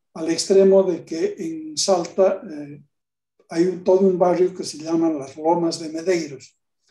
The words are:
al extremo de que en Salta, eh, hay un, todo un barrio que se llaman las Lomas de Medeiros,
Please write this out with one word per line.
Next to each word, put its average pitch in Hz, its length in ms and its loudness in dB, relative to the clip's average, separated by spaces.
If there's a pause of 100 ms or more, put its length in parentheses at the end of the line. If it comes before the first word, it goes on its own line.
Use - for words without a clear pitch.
(140)
al 165 160 -6
extremo 190 540 6
de 165 220 -2
que 180 320 -4
en 156 400 -10
Salta, 185 640 0 (100)
eh, 147 320 -16 (680)
hay 165 140 0
un, 180 200 -2
todo 190 180 4
un 190 160 4
barrio 180 360 2
que - 100 -12
se - 140 -10
llaman 160 420 -2
las 131 180 -14
Lomas 165 420 0
de 165 100 -10
Medeiros, 160 680 -6 (340)